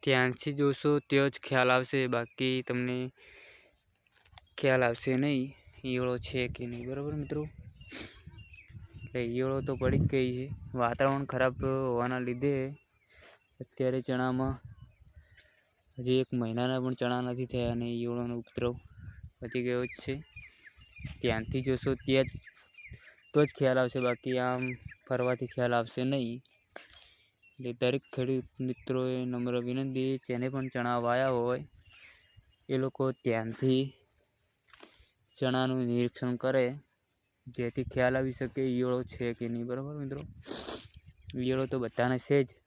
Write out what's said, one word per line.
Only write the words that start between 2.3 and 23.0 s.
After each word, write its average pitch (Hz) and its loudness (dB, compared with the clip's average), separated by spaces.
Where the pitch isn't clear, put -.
તમને 123 -2
ખ્યાલ 131 4
આવશે 120 0
નહીં 139 0
ઈયળો 127 -2
છે 127 -4
કે 117 -8
નહીં. 120 -8
બરોબર 139 -6
મિત્રો, 147 -4
એટલે - -8
ઈયળો 127 -2
તો 139 -2
પડી 127 4
જ - 4
ગઈ 127 2
છે. 131 -6
વાતાવરણ 135 2
ખરાબ 127 2
હોવાના 127 0
લીધે 127 0
અત્યારે 131 0
ચણામાં 127 0
હજી 127 4
એક - -4
મહિનાના 123 0
પણ 127 -2
ચણા 123 0
નથી 123 -4
થયા 120 0
અને 120 -2
ઈયળોનો 120 -4
ઉપદ્રવ 120 -2
વધી 123 -2
ગયો 123 0
જ 123 -10
છે. 135 -6
ધ્યાનથી 117 -2
જોશો 135 0
ત્યાં 131 2
જ, - -8